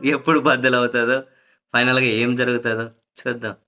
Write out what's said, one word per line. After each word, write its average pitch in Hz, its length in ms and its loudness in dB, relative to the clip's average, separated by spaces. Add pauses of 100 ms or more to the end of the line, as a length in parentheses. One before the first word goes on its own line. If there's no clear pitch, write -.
ఎప్పుడు 147 360 2
బద్దలవుతుందో, 123 800 2 (520)
ఫైనల్గా 127 320 2
ఏం 120 300 0
జరుగుతుందో 120 560 -2 (360)
చూద్దాం. 117 280 -8 (120)